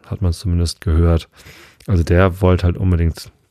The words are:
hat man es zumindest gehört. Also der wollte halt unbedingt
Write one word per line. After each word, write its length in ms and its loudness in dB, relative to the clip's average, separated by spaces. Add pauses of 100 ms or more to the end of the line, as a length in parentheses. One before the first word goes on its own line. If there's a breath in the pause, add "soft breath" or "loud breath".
hat 160 -10
man 100 0
es 80 -6
zumindest 420 -2
gehört. 480 0 (580 loud breath)
Also 160 2
der 380 0
wollte 240 2
halt 120 0
unbedingt 540 -2 (200)